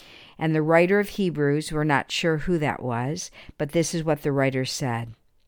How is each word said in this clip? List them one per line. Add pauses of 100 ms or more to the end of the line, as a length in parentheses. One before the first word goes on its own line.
(380)
And
the
writer
of
Hebrews,
we're
not
sure
who
that
was, (260)
but
this
is
what
the
writer
said. (340)